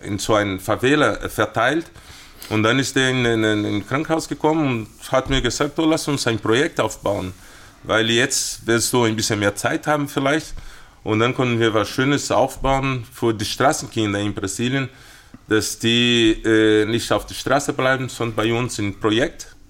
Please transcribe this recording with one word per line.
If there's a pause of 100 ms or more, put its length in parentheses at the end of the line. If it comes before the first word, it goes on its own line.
in
so
einen
Favela,
äh,
verteilt. (640)
Und
dann
ist
der
in,
in,
in
ein
Krankenhaus
gekommen
und
hat
mir
gesagt,
„Du,
lass
uns
ein
Projekt
aufbauen, (500)
weil
jetzt
wirst
du
ein
bisschen
mehr
Zeit
haben
vielleicht.“ (500)
Und
dann
können
wir
was
Schönes
aufbauen (100)
für
die
Straßenkinder
in
Brasilien, (580)
dass
die, (120)
äh,
nicht
auf
der
Straße
bleiben,
sondern
bei
uns
im
Projekt. (140)